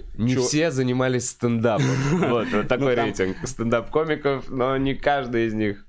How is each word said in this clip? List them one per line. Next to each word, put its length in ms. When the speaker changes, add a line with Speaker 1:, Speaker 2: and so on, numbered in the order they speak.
Speaker 1:
не 160
Speaker 2:
че- 80
Speaker 1:
все 280
занимались 600
стендапом. 560
Speaker 2:
<laughs> 200
Speaker 1:
Вот, 280
вот 160
Speaker 2:
Ну, 40
Speaker 1:
такой 280
Speaker 2:
там 100
Speaker 1:
рейтинг 300
стендап-комиков, 1040
но 260
не 180
каждый 520
из 80
них 340